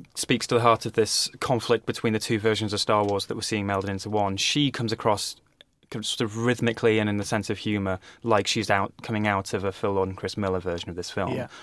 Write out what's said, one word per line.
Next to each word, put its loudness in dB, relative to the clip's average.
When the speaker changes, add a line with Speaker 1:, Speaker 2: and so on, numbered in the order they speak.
Speaker 1:
speaks 0
to 2
the 6
heart 6
of -4
this 2
conflict 2
between -2
the 0
two 0
versions 0
of -2
Star 4
Wars 0
that -6
we're -6
seeing -2
melded 0
into -6
one. 0
She 0
comes -4
across 0
kind -6
of -6
sort -2
of -8
rhythmically 2
and 2
in 0
the -2
sense -2
of -4
humour, -2
like 4
she's 0
out, 2
coming 0
out 0
of -2
a 0
Phil -2
Lord 2
and -8
Chris -8
Miller 0
version -4
of -10
this -8
film, -2
Speaker 2:
Yeah. -4